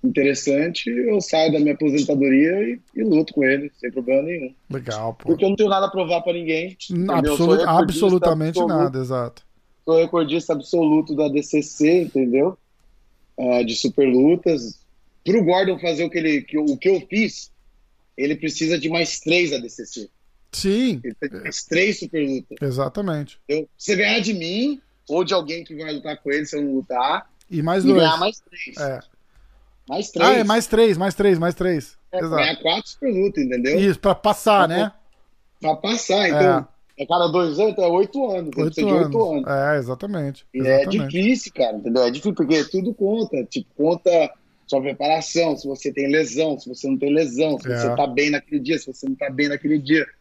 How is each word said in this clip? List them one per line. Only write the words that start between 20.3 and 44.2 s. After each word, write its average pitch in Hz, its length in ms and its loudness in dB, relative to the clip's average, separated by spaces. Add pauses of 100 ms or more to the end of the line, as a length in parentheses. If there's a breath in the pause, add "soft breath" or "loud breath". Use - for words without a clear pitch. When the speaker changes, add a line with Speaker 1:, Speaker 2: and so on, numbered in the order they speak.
Speaker 2:
Sim. 202 500 0
Speaker 1:
Ele 123 120 -10
precisa - 240 -10
de - 40 -16
mais - 220 -10
três 190 340 0
superlutas. 143 640 -6
Speaker 2:
Exatamente. 143 840 -4
Speaker 1:
Entendeu? 151 300 -4
Você 208 200 -2
ganhar 208 240 0
de 208 120 -2
mim, 208 480 -4 (280)
ou 170 160 0
de 156 100 -4
alguém 165 300 -4
que 160 100 -18
vai 156 180 -10
lutar 151 300 -10
com 143 80 -6
ele, 151 160 -2
se 151 100 -8
eu 147 60 -4
não 139 120 -4
lutar, 131 520 -2 (240)
Speaker 2:
E 165 120 -4
mais 180 220 0
Speaker 1:
e - 20 6
Speaker 2:
dois. 185 160 6
Speaker 1:
ganhar 160 160 4
mais 202 220 -2
três. - 380 -18
Speaker 2:
É. 135 220 -6 (840)
Speaker 1:
Mais 185 240 -8
três. 180 200 4
Speaker 2:
Ah, - 20 6
é 233 120 4
mais 220 220 2
três, 220 300 4
mais 190 180 -2
três, 196 240 4
mais 170 160 0
três. 175 440 -4 (120)
Speaker 1:
É, 185 100 -4
Speaker 2:
Exato. 160 160 -2
Speaker 1:
ganhar 156 260 0
quatro 170 260 -4
superlutas, 202 560 -2
entendeu? 131 340 0
Speaker 2:
Isso, 196 220 2
pra 190 140 2
passar, 202 520 2
Speaker 1:
Pra 165 120 0
Speaker 2:
né? 208 140 -2 (680)
Speaker 1:
Pra 156 160 0
passar, 202 500 0
então, 143 400 4 (300)
Speaker 2:
É. 139 60 -8
Speaker 1:
a 139 40 -6
cada 170 220 2
dois 160 320 0
anos, 214 160 2
é 190 100 2
oito 208 440 0
anos, 175 260 -6
Speaker 2:
Oito 160 180 -2
Speaker 1:
precisa - 120 -2
de 294 80 2
oito 160 280 2
Speaker 2:
anos. 294 240 -2
Speaker 1:
anos. 139 280 0
Speaker 2:
É, 147 40 0
exatamente, 139 760 -6
Speaker 1:
E 127 60 -4
é 131 200 4
Speaker 2:
exatamente. 160 380 -2
Speaker 1:
difícil, 220 360 0
cara, 113 220 0
entendeu? 117 260 0
É 120 80 4
difícil, 151 240 -4
porque 156 300 2
tudo 190 300 -4
conta, 202 500 -2
tipo, - 220 -8 (100)
conta 165 540 2 (360)